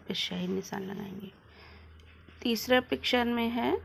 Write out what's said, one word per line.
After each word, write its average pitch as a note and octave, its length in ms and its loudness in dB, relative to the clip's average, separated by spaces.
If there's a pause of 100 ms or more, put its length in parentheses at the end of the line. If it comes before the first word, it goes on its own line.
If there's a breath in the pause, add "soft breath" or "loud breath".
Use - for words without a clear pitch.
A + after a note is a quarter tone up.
पे G3 60 -4
सही F3+ 340 -2
निशान F#3+ 360 -4
लगाएंगे। - 480 -8 (1080 loud breath)
तीसरा B3 400 4
पिक्चर B3 440 2
में A#3 240 2
है B3 360 2